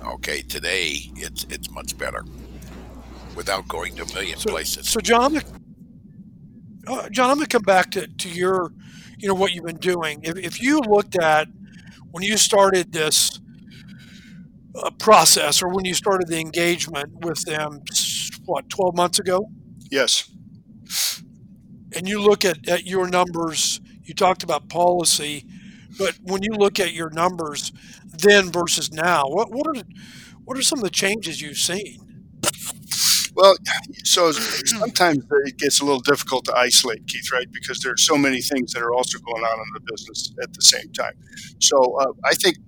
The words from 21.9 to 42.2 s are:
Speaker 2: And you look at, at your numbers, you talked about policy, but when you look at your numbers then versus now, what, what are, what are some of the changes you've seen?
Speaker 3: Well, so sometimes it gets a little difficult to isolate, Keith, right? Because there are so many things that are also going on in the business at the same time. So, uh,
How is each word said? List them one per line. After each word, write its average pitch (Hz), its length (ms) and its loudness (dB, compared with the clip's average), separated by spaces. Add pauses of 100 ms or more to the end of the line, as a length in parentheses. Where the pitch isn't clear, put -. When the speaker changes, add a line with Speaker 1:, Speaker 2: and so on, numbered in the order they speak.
Speaker 2:
And 180 120 -6
you 208 120 -2
look 202 240 4
at, 160 240 0
at 175 160 0
your 185 240 -2
numbers, 170 720 0 (220)
you 160 120 -18
talked 185 280 2
about 156 260 -4
policy, 160 800 0 (500)
but 190 260 -2
when 190 200 -4
you 220 120 -2
look 202 260 2
at 170 120 0
your 160 180 -6
numbers 165 640 -2 (320)
then 196 460 6
versus 165 420 -2
now, 156 360 2
what, 208 240 0
what 285 160 -2
are, 277 120 -4 (640)
what 254 140 -6
are 262 40 -2
some 277 180 0
of 208 40 -2
the 175 60 0
changes 190 500 -2
you've 147 160 -12
seen? 185 440 -4 (1400)
Speaker 3:
Well, 190 180 10 (480)
so 170 300 4
sometimes 156 920 0 (200)
it 131 120 -8
gets 143 240 2
a 139 40 -6
little 143 160 0
difficult 135 460 0
to 123 100 0
isolate, 120 500 2
Keith, - 260 -8
right? 127 200 -2
Because - 260 -10
there 127 140 -4
are 117 40 -2
so 156 200 4
many 135 240 2
things 127 320 -4
that 120 100 -4
are 117 100 -2
also 123 280 -2
going 113 240 -6
on 113 160 -2
in 107 140 -12
the 117 180 -12
business 104 400 -12 (100)
at 120 100 -12
the - 100 -6
same - 300 4
time. 113 220 -4 (460)
So, 131 400 4
uh, 131 120 0 (120)